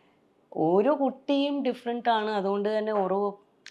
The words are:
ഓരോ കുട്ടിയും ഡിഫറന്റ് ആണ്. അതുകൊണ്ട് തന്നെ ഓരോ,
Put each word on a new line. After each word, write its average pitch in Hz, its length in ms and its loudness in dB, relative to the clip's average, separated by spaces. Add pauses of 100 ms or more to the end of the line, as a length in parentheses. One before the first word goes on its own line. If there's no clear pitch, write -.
(520)
ഓരോ 214 480 2
കുട്ടിയും 277 640 0
ഡിഫറന്റ് 240 460 -2
ആണ്. 214 200 0
അതുകൊണ്ട് 202 480 0
തന്നെ 214 140 -2
ഓരോ, 196 480 -2 (300)